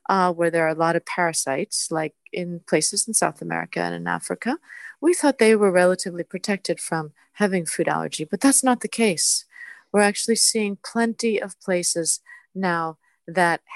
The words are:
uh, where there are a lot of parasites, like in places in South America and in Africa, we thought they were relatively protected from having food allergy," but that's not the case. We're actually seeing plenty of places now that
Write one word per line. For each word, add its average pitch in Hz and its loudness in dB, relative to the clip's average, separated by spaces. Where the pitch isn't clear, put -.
uh, 185 4
where 165 0
there 165 2
are 160 0
a - -
lot 165 2
of 170 -2
parasites, - -2
like 156 -4
in 175 -6
places 170 0
in 220 -8
South 160 0
America 165 -6
and - -2
in 170 -6
Africa, 226 -4
we 330 4
thought 285 2
they 220 6
were 208 4
relatively 180 2
protected 190 -4
from 156 -6
having 185 0
food 160 -2
allergy," 156 -4
but 170 -6
that's 269 4
not 247 2
the 214 -8
case. - 0
We're 208 4
actually 208 2
seeing 202 0
plenty 233 -2
of 196 -10
places 170 -2
now 170 -2
that 170 2